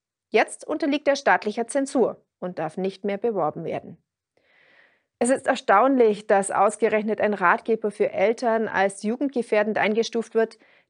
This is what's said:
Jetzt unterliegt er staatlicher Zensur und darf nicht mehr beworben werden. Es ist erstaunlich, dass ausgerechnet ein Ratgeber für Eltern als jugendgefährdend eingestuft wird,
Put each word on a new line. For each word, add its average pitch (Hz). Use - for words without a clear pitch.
Jetzt -
unterliegt 294
er 277
staatlicher 214
Zensur 269
und 180
darf 156
nicht 190
mehr 202
beworben 175
werden. -
Es 240
ist -
erstaunlich, 226
dass 196
ausgerechnet 214
ein 208
Ratgeber 208
für 202
Eltern 226
als 190
jugendgefährdend 226
eingestuft 220
wird, 226